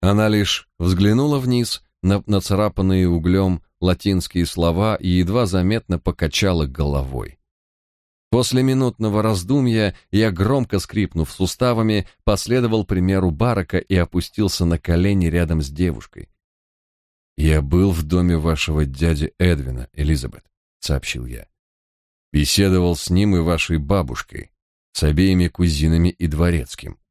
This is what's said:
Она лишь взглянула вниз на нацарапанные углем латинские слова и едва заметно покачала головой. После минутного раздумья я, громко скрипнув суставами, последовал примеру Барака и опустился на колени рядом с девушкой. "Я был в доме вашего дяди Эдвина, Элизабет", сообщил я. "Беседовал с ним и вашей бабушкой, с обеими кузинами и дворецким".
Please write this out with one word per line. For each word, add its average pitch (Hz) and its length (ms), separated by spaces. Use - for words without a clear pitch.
Она 104 260
лишь 107 400
взглянула 104 600
вниз 123 440
на 95 240
нацарапанные 95 800
углем 90 540
латинские 90 640
слова 87 500
и - 120
едва 90 380
заметно 92 520
покачала 85 680
головой. 65 720
После 123 320
минутного 123 600
раздумья 110 720
я, 110 200
громко 104 480
скрипнув 85 520
суставами, 110 760
последовал 110 600
примеру 92 440
Барака 101 460
и - 180
опустился 90 720
на 82 140
колени 90 480
рядом 82 340
с 69 80
девушкой. 73 600
"Я 78 240
был 87 300
в 80 140
доме 87 340
вашего 78 480
дяди 73 520
Эдвина, 65 540
Элизабет", - 520
сообщил 62 460
я. 57 200
"Беседовал 87 640
с - 140
ним 95 260
и 87 40
вашей 82 360
бабушкой, 73 760
с - 100
обеими 87 460
кузинами 82 600
и 87 180
дворецким". 80 720